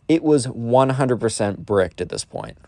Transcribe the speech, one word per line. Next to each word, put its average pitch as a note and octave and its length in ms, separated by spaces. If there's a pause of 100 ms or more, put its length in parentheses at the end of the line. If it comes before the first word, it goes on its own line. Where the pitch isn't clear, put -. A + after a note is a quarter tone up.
It E3 160
was C#3+ 240
one A#2+ 420
hundred B2+ 300
percent G#2+ 440
bricked F#2 360
at F2 80
this - 160
point. - 420